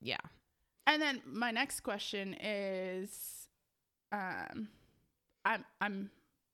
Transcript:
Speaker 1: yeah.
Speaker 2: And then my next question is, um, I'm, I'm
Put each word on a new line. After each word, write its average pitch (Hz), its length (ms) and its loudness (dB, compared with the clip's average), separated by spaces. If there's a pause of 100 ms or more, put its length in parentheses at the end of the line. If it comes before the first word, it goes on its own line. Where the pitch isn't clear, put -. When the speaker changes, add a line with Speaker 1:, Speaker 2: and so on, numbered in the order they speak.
Speaker 1:
yeah. 117 160 0 (680)
Speaker 2:
And 302 140 8
then 277 240 2
my 220 260 0
next 254 300 0
question 202 600 -2
is, 190 1080 -2 (640)
um, 202 580 -2 (800)
I'm, 214 160 2 (160)
I'm 196 300 0 (440)